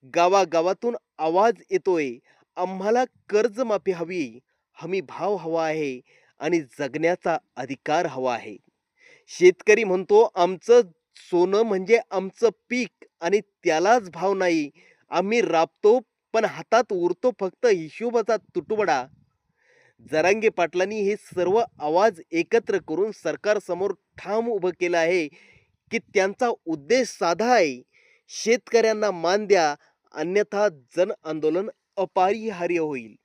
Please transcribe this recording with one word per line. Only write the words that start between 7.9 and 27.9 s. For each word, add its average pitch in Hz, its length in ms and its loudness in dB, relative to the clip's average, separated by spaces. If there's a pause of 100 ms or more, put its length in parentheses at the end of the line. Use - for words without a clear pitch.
हवा 131 280 -4
आहे." 110 220 -12 (720)
शेतकरी 208 560 4
म्हणतो, 196 500 2
"आमचं 185 460 4 (360)
सोनं 185 460 0
म्हणजे 208 380 2 (100)
आमचं 190 380 -2 (200)
पीक 240 360 -6 (160)
आणि 190 200 0
त्यालाच 185 720 0
भाव 180 240 -4
नाही. 170 360 0 (400)
आम्ही 196 300 0
राबतो, 170 600 2 (320)
पण 220 120 0
हातात 185 480 0
उरतो 180 480 -2
फक्त 190 260 -4
हिशोबाचा 220 680 0
तुटवडा." 170 720 -2 (1040)
जरांगे 190 360 2
पाटलांनी 180 520 -2
हे 202 160 -2
सर्व 185 460 -2 (160)
आवाज 165 420 0 (120)
एकत्र 190 460 -2
करून 170 320 -4
सरकारसमोर 190 840 -4 (240)
ठाम 220 300 -4
उभं 185 220 -2 (100)
केलं 175 180 0
आहे 165 300 0 (640)
की 226 80 -4
त्यांचा 254 500 -2 (160)
उद्देश 165 440 0
साधा 202 460 0
आहे, 143 280 0 (460)